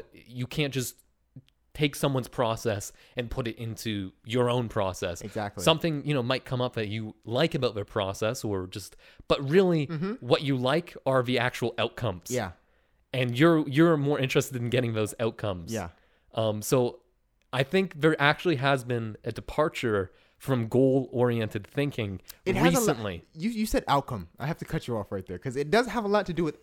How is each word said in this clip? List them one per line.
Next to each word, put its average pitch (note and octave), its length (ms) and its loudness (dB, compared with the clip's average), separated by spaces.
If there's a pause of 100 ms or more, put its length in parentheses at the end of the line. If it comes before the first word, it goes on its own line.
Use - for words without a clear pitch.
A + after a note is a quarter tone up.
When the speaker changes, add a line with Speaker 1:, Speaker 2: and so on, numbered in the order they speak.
(140)
Speaker 1:
You B2 340 -10
can't C#3+ 260 -2
just B2+ 220 -4 (800)
take D3 240 0
someone's C3+ 320 0
process A2+ 640 -2 (240)
and A#2+ 120 -6
put B2+ 160 -6
it A2+ 120 -8
into G#2+ 560 -6 (100)
your A#2+ 260 0
own A#2+ 200 0
process. F#2 520 -2
Speaker 2:
Exactly. G#2 440 -6
Speaker 1:
Something, D#3+ 400 2
you D3 80 0
know, C3 100 0
might B2+ 220 -2
come B2+ 160 -4
up B2 140 -4
that A2 120 -4
you G#2+ 260 -6 (120)
like C#3 300 0
about B2 200 0
their G2+ 80 -4
process G#2 640 -2
or F#2+ 220 -2
just, - 280 -14 (320)
but C#3+ 220 0
really E3+ 380 4
Speaker 2:
Mm-hmm. E3 340 -4
Speaker 1:
what C#3 220 2
you C#3 120 0
like C3 400 0 (100)
are C3 180 4
the B2 160 0
actual A#2+ 380 -2
outcomes. G#2+ 540 -4
Speaker 2:
Yeah. A2 200 -4 (600)
Speaker 1:
And B2 240 0
you're, D#3+ 300 6
you're D#3 300 6
more C#3+ 220 2
interested C3+ 420 0
in A#2+ 80 -2
getting A#2 240 2
those G#2+ 260 0
outcomes. G#2+ 540 -4
Speaker 2:
Yeah. F#2 160 -4 (440)
Speaker 1:
Um, G#2+ 280 0
so B2 380 2 (540)
I C3 100 0
think F3+ 380 0
there D#3 200 4
actually D3+ 360 4
has C#3 260 2
been A#2 400 -4
a A#2+ 80 -4
departure A2+ 800 -2 (260)
from A#2+ 300 -2
goal-oriented A#2+ 1000 2
thinking A#2 540 -4 (260)
Speaker 2:
It F#3+ 100 0
has E3+ 180 6
a - 20 4
lo- B3+ 60 4
Speaker 1:
recently. A2 420 -2 (100)
Speaker 2:
you, F3+ 160 -4
you A3 160 -2
said F3+ 220 0
outcome. B2 400 0 (100)
I B2+ 80 -8
have D#3+ 120 -4
to - 80 -14
cut - 220 -6
you A#2 100 -4
off G2+ 140 -8
right F#2+ 140 -6
there F2 140 -10
'cause B2 160 -8
it D3 160 -4
does A#3 160 4
have A3 160 -4
a G3+ 60 -4
lot G3+ 180 2
to F3+ 60 -4
do D#3+ 100 0
with D3+ 200 -2